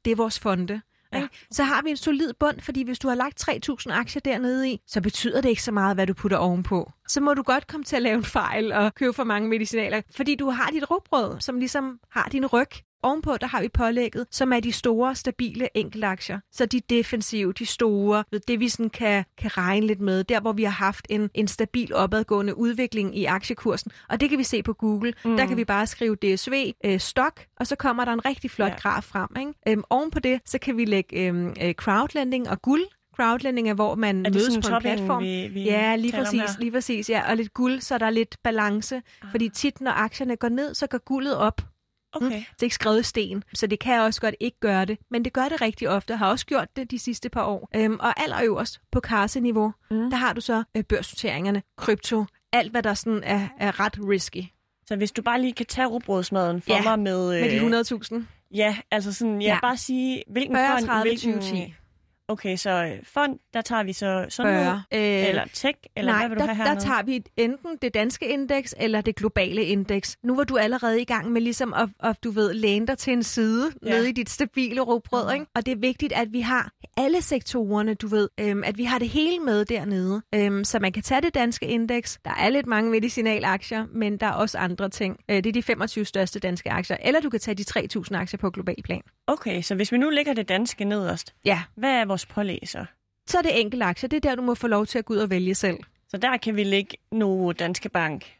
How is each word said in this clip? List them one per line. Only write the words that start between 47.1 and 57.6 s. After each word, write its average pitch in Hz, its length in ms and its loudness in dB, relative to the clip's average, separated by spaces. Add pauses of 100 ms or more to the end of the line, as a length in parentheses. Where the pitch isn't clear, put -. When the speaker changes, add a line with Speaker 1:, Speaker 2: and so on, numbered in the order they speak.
Speaker 1:
par 226 160 -2
år. 208 300 -4
Øhm, 220 240 2
og - 220 0
allerøverst 233 580 0 (120)
på 254 80 2
kasseniveau, 220 720 2 (200)
Speaker 2:
Mm. 226 180 0
Speaker 1:
der 254 80 0
har 247 160 2
du 233 80 -6
så, 226 220 0 (140)
øh, 214 60 0
børsnoteringerne, 196 800 -2 (160)
krypto, 214 480 0 (280)
alt 233 180 2
hvad 233 120 0
der 208 100 2
sådan 214 300 -2
er, 196 240 0 (120)
er 202 200 -2
ret 202 200 -2 (100)
risky. 185 340 -2 (420)
Speaker 2:
Så 214 100 -6
hvis 202 160 -2
du 226 100 -6
bare 240 200 2
lige 254 120 0
kan 233 120 -6
tage 254 220 -2
rugbrødsmaden 185 760 0
for 220 120 0
Speaker 1:
Ja, 208 100 2
Speaker 2:
mig 220 160 4
med, 185 420 0
Speaker 1:
med 233 100 2
de 220 40 2
Speaker 2:
øh, 220 60 2